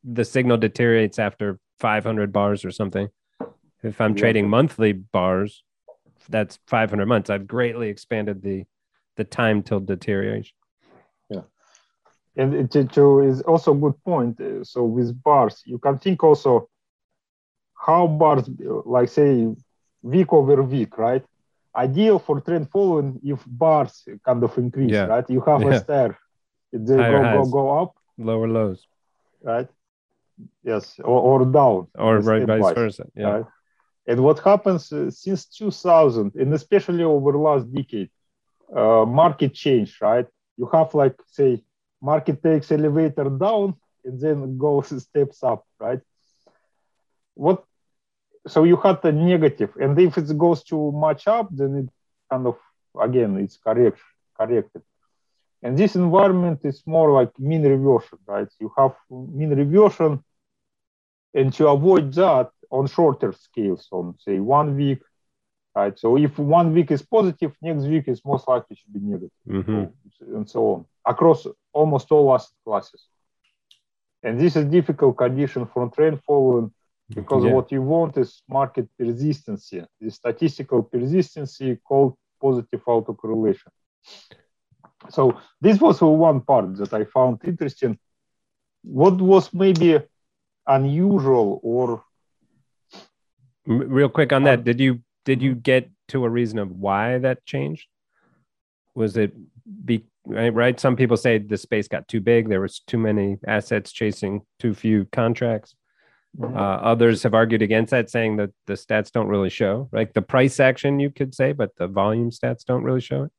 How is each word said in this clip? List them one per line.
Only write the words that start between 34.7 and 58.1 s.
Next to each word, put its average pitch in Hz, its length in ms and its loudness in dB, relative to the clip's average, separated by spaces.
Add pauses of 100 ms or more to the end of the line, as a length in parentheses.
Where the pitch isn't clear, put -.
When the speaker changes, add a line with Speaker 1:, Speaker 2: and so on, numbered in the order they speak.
Speaker 2:
uh, 143 200 -6
since - 340 -8
two 214 260 -8
thousand, 135 640 2
and 135 180 0
especially 175 500 0
over 143 280 2
the 143 60 -2
last 143 360 0
decade, 123 360 -8 (640)
uh, 110 300 4
market 143 480 2
change, 131 480 -2
right? 117 260 0 (300)
You 120 160 -6
have, 160 200 2
like, 139 240 0 (100)
say, 131 360 -2 (380)
market 147 420 -4
takes 156 300 0
elevator 151 560 -2
down 196 460 -2 (280)
and 127 160 -12
then 135 380 -4
goes, 143 300 0
<laughs> 131 200 -12
steps 139 340 -4
up, 117 240 -4 (140)
right? 123 220 -8 (1300)
What, - 280 -2 (840)
so 156 160 2
you 170 120 6
had 185 300 0
a 160 60 4
negative, 156 680 0
and 139 200 0
if 180 180 4
it 156 180 -4
goes 165 280 2
too 151 280 -4
much 151 360 -2
up, 220 240 0
then 139 240 -4
it 131 140 -6 (380)
kind 127 200 -4
of, 117 100 -4 (420)
again, 113 380 0
it's 98 200 -8
correct, 113 420 0 (360)
corrected. 110 460 -4 (800)
And 123 160 -4
this 190 180 0
environment 180 680 2
is 139 240 -8
more 160 240 4
like 127 260 2
mean 151 240 -2
reversion, 135 640 2